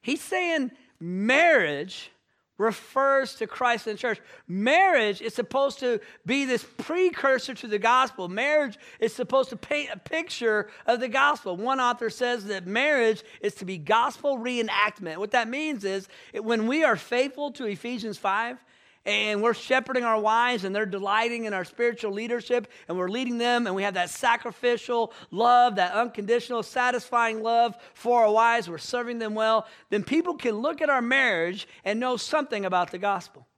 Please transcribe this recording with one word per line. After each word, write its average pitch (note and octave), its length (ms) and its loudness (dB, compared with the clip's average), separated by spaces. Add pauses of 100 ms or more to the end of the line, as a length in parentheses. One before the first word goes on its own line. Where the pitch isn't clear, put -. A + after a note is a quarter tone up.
He's C#4 180 -4
saying E4 500 -2 (300)
marriage F#3+ 1080 2 (460)
refers C4+ 800 0
to A3 140 -8
Christ A#3+ 400 -2
and G#3+ 80 -6
the - 40 -14
church. A3+ 200 -2 (260)
Marriage A#3 760 4
is A3 140 -6
supposed C4+ 460 -2
to A#3+ 200 0 (240)
be C#4 200 0
this B3+ 180 -2
precursor D4+ 920 0
to A#3+ 140 -12
the G#3 140 -2
gospel. A3+ 480 2
Marriage C4+ 500 0 (220)
is A3 120 0
supposed C4 380 0
to A3+ 60 -10
paint D4 360 -4
a G3+ 60 -12
picture A3+ 720 -2 (160)
of A#3 140 2
the B3+ 80 -4
gospel. C4 480 2
One B3+ 240 -2
author A#3+ 300 0
says B3 340 -2
that G3 200 -6
marriage A#3 600 2 (160)
is G#3 160 -4
to - 80 -12
be F#3 120 -6
gospel A#3 600 0
reenactment. G#3 760 -2
What G#3 160 -6
that A#3 160 2
means C4+ 360 -6
is, F#3+ 220 -4 (260)
it, G#3+ 120 -8
when A3 240 0
we D4+ 160 2
are B3 100 4
faithful C4+ 580 -4
to C4 120 -12
Ephesians A3 540 -6
five, A3+ 460 -4 (420)
and G#3 360 0
we're A3+ 120 2
shepherding B3+ 500 0
our A3+ 140 2
wives, A3+ 460 2
and F#3+ 100 -4
they're G#3+ 120 0
delighting G#3+ 580 -2
in G#3+ 80 -4
our F#3 120 -4
spiritual A3+ 480 -2
leadership, A#3 540 -2 (220)
and F3 80 -4
we're F3+ 120 0
leading A#3+ 300 -2
them, A#3+ 280 2
and F#3 100 -2
we G3 60 -2
have G3+ 120 -2
that F3+ 160 -2
sacrificial A#3 1000 0 (180)
love, A#3+ 460 4
that F3+ 160 2
unconditional, A#3 680 -2
satisfying A#3+ 800 0
love A#3 340 2 (160)
for A#3+ 320 2
our G#3+ 80 6
wives, A3+ 360 4
we're E3 100 -10
serving A#3+ 400 -6
them G#3+ 160 -4
well, A3 320 2 (240)
then G#3 140 0
people E4 300 0
can A3 220 -2
look C#4+ 240 -2
at D4+ 100 2
our C4 120 4
marriage G#3+ 680 0 (160)
and G#3+ 160 -2
know B3+ 160 0
something C4+ 480 -2
about F3+ 260 0
the F3+ 80 -10
gospel. G3+ 480 -4 (120)